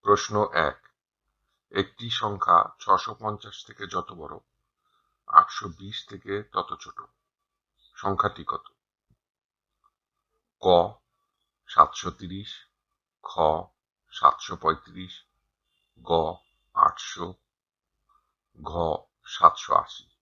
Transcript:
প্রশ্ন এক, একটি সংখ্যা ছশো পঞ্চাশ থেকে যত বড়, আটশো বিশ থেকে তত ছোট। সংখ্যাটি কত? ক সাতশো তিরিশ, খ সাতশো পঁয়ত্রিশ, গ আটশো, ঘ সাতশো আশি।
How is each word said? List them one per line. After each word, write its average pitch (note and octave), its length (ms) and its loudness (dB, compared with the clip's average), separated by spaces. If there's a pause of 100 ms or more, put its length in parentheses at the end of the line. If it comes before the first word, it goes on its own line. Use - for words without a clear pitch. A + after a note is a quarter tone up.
প্রশ্ন G2+ 280 4 (360)
এক, - 80 -10 (1040)
একটি - 260 -8 (140)
সংখ্যা G2 360 2 (240)
ছশো F3+ 400 0
পঞ্চাশ G#2+ 340 -8 (120)
থেকে G#2 160 -14 (100)
যত F2+ 160 -6 (120)
বড়, D2+ 140 -14 (1040)
আটশো - 260 0 (140)
বিশ G2 180 -14 (120)
থেকে G2 240 -10 (200)
তত - 160 -4 (140)
ছোট। - 140 -18 (1040)
সংখ্যাটি F#2+ 500 0
কত? - 140 -6 (2000)
ক - 20 6 (1040)
সাতশো - 360 4 (100)
তিরিশ, F#2+ 320 -12 (760)
খ - 20 -14 (840)
সাতশো - 360 2 (100)
পঁয়ত্রিশ, E2 500 -4 (960)
গ - 20 2 (760)
আটশো, - 380 -6 (1400)
ঘ - 20 -10 (640)
সাতশো - 360 4 (120)
আশি। - 240 -16 (140)